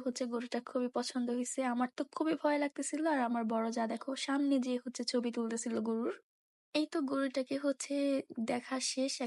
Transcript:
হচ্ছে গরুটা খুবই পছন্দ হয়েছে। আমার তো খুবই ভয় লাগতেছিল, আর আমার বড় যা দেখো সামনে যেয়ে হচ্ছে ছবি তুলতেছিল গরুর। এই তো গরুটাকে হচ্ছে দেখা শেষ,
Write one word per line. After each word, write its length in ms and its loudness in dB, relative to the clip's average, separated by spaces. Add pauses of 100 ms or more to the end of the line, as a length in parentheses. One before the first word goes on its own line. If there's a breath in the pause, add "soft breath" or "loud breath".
হচ্ছে 180 -2 (100)
গরুটা 260 -2 (100)
খুবই 280 0
পছন্দ 300 -2 (100)
হয়েছে। 220 -2 (140)
আমার 240 2
তো 60 -2 (120)
খুবই 260 2
ভয় 220 4
লাগতেছিল, 400 -2 (100)
আর 60 2 (100)
আমার 140 0 (100)
বড় 140 2 (100)
যা 60 2 (100)
দেখো 160 -6 (160)
সামনে 300 4 (100)
যেয়ে 180 0
হচ্ছে 180 -8 (100)
ছবি 260 2
তুলতেছিল 400 -2 (120)
গরুর। 260 0 (640)
এই 140 2
তো 60 2 (120)
গরুটাকে 440 0 (100)
হচ্ছে 300 0 (560)
দেখা 260 -2 (140)
শেষ, 220 0 (140)